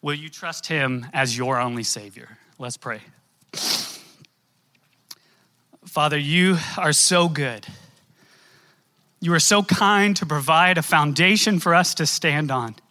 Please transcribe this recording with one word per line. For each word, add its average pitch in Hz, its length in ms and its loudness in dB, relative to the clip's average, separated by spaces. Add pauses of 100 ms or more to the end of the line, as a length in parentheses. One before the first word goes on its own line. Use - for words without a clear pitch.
Will 147 100 -4
you 151 160 -10
trust - 380 -12
him 127 460 -2
as 131 220 -2
your 127 240 -2
only 120 240 -4
Savior? 104 540 -10 (220)
Let's 123 180 -12
pray. 110 240 -10 (2750)
Father, 151 360 -2
you 175 380 2 (200)
are 156 160 0
so 175 340 4
good. 139 380 -4 (1500)
You 170 140 0
are 165 60 4
so 208 240 4
kind 202 540 2
to 170 100 -6
provide 160 500 2
a 156 60 -2
foundation 175 720 2
for 170 160 2
us 175 220 4
to 160 100 -2
stand 151 460 -2
on. 117 240 -4 (160)